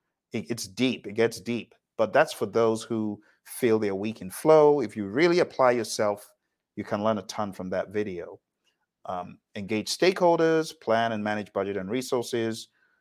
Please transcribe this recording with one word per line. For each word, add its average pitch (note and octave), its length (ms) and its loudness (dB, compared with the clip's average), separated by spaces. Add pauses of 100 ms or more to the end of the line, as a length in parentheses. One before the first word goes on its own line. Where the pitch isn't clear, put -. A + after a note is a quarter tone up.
(340)
It, A2 160 -6
it's A#2 180 -8
deep, A2 400 -2
it G2+ 60 -12
gets A2+ 260 2
deep, A#2+ 340 -8 (240)
but G#2+ 140 0
that's C#3 220 4
for A#2 140 -4
those A2+ 360 2
who A2 380 -6 (240)
feel A2 340 0
they're G2+ 160 -2
weak G#2+ 260 -6
in F#2+ 80 -12
flow. D3 520 6
If G#2+ 160 -6
you G#2 80 -4
really E3 340 2
apply C3 320 2
yourself, G#2+ 580 -2 (460)
you G2+ 80 -8
can G#2 180 -4
learn A2 160 2
a F#2+ 60 -8
ton G2+ 300 -8
from F#2 160 -10
that F#2 220 -4
video. F#2+ 500 -6 (640)
Um, F#2 320 -10 (180)
engage G#2 400 -4
stakeholders, E3 840 2
plan A2+ 320 2
and G#2 100 -6
manage G#2 300 -4
budget G2 240 -2
and F#2+ 120 -8
resources, A#2 800 -4 (340)